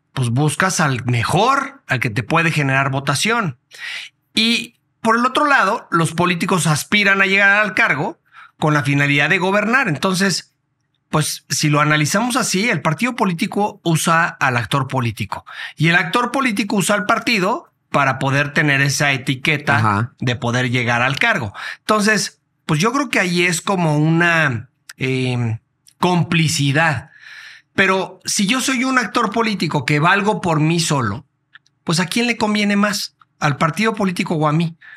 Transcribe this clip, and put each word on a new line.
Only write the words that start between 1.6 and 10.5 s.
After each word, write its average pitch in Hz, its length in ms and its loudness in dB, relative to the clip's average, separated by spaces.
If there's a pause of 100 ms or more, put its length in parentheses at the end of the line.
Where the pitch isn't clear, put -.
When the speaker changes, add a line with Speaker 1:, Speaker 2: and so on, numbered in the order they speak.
Speaker 1:
al 127 120 0
que 123 100 -2
te 110 140 -4
puede 165 260 0
generar 135 400 0
votación. 147 720 -2 (760)
Y 226 460 -2 (220)
por 226 160 2
el 240 100 2
otro 294 180 0
lado, 240 460 2
los 165 220 2
políticos 175 520 0
aspiran 196 560 2
a 190 60 4
llegar 196 240 4 (120)
al 202 120 -2
cargo 196 440 0 (380)
con 151 160 2
la 147 80 2
finalidad 143 480 2
de 190 80 2
gobernar. 208 500 0
Entonces, 175 680 -2 (560)